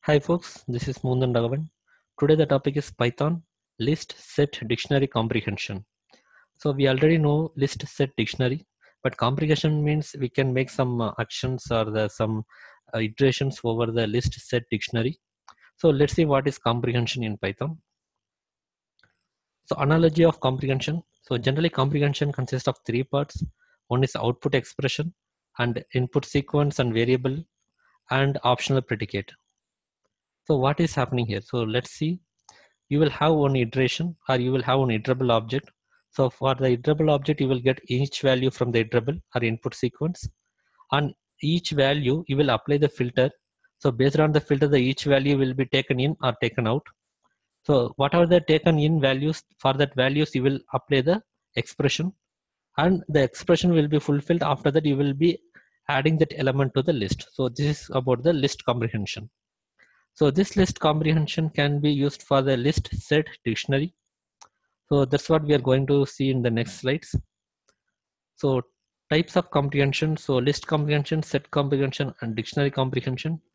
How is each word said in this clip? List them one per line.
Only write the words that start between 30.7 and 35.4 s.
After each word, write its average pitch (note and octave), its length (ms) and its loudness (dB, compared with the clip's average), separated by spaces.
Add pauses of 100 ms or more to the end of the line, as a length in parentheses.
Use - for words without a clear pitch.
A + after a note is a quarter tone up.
is E3 140 0
happening B2 320 -2
here? G2+ 160 -4
So A#2+ 220 -4
let's A2+ 260 -2
see, E3+ 300 -6 (680)
you C#3+ 100 0
will D#3 100 4
have D#3 240 0
one C#3+ 220 2
iteration C3 600 -2 (140)
or C3 60 4
you B2+ 160 0
will C3 100 0
have C3 160 2
one C3 120 2
iterable B2 420 0
object. A2+ 400 -2 (400)